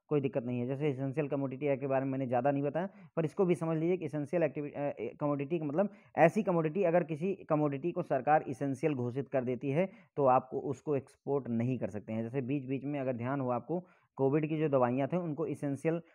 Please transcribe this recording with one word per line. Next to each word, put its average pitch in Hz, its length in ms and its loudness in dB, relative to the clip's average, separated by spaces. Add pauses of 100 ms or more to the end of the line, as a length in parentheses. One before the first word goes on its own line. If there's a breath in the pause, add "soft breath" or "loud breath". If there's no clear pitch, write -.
कोई 151 120 2
दिक्कत 127 240 -2
नहीं 123 160 -4
है। 120 60 -2
जैसे 139 220 -2
एसेंशियल 135 400 -2
कमोडिटी 139 380 -4
एक्ट 139 140 0
के 139 60 -2
बारे 135 180 0
में 135 80 -2
मैंने 131 140 -2
ज़्यादा 127 240 2
नहीं 139 120 0
बताया, 151 260 -2 (280 loud breath)
पर 165 80 2
इसको 190 200 0
भी 175 100 4
समझ 160 240 0
लीजिए 170 180 2
कि 180 80 -6
एसेंशियल 151 380 -2
एक्टिवि-, 147 320 -2
अ, - 40 -8
ए-, 135 420 -4
कमोडिटी 147 380 0
का 156 60 -4
मतलब 160 240 0 (280 loud breath)
ऐसी 165 260 6
कमोडिटी, 160 400 2
अगर 170 220 4
किसी 160 300 -2
कमोडिटी 151 580 0
को - 100 -2
सरकार 143 460 2
एसेंशियल 143 460 -2
घोषित 123 340 -4
कर 131 160 0
देती 127 260 -2
है 175 180 2 (280 loud breath)
तो 143 100 4
आपको 131 340 4
उसको 143 360 -2
एक्सपोर्ट 135 520 -4
नहीं 117 300 0
कर 101 120 -4
सकते 104 220 -10
हैं। 113 100 -4
जैसे 120 180 -4
बीच 131 260 -4
बीच 131 180 -4
में 147 160 -4
अगर 131 120 -2
ध्यान 127 280 -4
हो 127 100 0
आपको, 151 340 -4 (320 soft breath)
कोविड 143 320 2
की 156 100 -2
जो 156 100 2
दवाइयाँ 131 400 2
थी 170 80 -2
उनको 160 300 -4
एसेंशियल 147 540 -2 (140 soft breath)